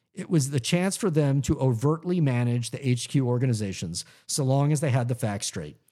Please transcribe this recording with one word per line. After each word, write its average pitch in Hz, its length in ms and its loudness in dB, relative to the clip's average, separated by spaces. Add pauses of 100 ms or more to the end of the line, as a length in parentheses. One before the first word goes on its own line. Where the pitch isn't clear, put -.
(140)
It - 160 -10
was 143 200 2
the 139 100 0
chance 180 360 0
for 196 140 0
them 143 320 2
to 156 160 0
overtly 151 640 0
manage 120 500 0
the 139 180 -6
H 123 200 0
Q 131 200 2
organizations, 107 760 -2 (220)
so - 180 -2
long 139 280 2
as 143 80 0
they 147 100 0
had 123 180 0
the 127 60 0
facts 104 320 -4
straight. 78 300 -8 (160)